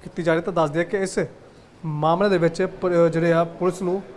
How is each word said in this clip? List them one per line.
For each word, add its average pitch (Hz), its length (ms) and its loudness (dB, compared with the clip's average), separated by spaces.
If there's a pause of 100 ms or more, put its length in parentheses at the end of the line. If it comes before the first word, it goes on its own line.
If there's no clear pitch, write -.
ਕੀਤੀ 185 200 -10
ਜਾ 165 100 2
ਰਹੀ 160 80 2
ਹੈ। 165 40 -12
ਤਾਂ 196 80 -6
ਦੱਸ 160 180 2
ਦਈਏ 165 140 0
ਕਿ 170 120 -4
ਇਸ 190 220 -2 (680)
ਮਾਮਲੇ 160 440 2
ਦੇ 190 100 2
ਵਿੱਚ 165 240 0
ਪ-, 180 500 2
ਜਿਹੜੇ 165 200 2
ਆ 165 120 4
ਪੁਲਿਸ 180 380 -4
ਨੂੰ 190 200 -2 (140)